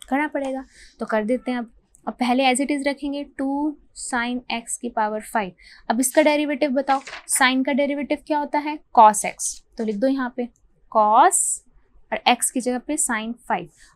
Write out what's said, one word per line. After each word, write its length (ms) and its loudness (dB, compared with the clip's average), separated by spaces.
करना 180 -2
पड़ेगा। 380 -6
तो 60 -6
कर 200 -2
देते 260 -2
हैं 60 -4
अब, 140 -8
अब 60 -8
पहले 320 0
as 160 2
it 100 -2
is 160 -2
रखेंगे, 360 -6
टू 540 -4
sine 400 -4
x 240 -8
की 140 -8
पावर 320 -4
फ़ाइव। 280 -4
अब 100 0
इसका 240 2
डेरिवेटिव 480 2
बताओ, 280 0
sine 340 2
का 80 -2
डेरिवेटिव 540 -2
क्या 120 0
होता 200 -2
है? 180 -6
cos 300 8
x, 240 -6
तो 80 -4
लिख 100 -4
दो 120 0
यहाँ 300 -2
पे 100 -6
cos 500 6
और 180 -6
x 220 2
की 100 -4
जगह 180 -4
पे 200 -6
sine 340 -4
फ़ाइव। 220 -4